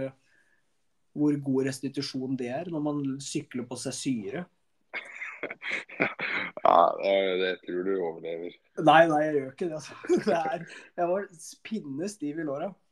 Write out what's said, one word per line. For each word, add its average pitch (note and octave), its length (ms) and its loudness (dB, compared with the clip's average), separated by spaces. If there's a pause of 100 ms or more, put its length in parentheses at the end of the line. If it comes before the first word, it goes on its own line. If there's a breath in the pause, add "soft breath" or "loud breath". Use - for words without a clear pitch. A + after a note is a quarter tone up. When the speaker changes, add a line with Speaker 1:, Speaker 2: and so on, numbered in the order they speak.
(1160)
Speaker 1:
hvor D3 240 2
god C3+ 320 0
restitusjon C3+ 640 -4
det B2 160 -4
er D#3+ 160 -6
når D#3+ 160 -4
man D3 180 -2 (200)
sykler C3+ 500 -6
på B2 80 -6
seg - 160 -6
syre. B2 480 -4 (480)
Speaker 2:
<laughs> - 540 -10 (1120 loud breath)
Ja, - 420 8
det, G2 400 2
det F#2 100 2 (140)
tror F2+ 240 -4
du G2 80 0
overlever. E2 560 -4 (320)
Speaker 1:
Nei, D3+ 240 10
nei, D3+ 140 2
jeg D3+ 140 0
gjør C3+ 180 0
ikke F#3 160 -4
det, D#3 80 -6
altså. - 180 -14 (140)
<laughs> F4 160 2
Det F#3+ 100 2
er, E3 300 -2 (320 loud breath)
jeg F3 100 2
var F#3+ 160 0 (400)
pinnestiv D#3 760 -6
i D#3+ 40 -6
låra. D3 220 -4 (240)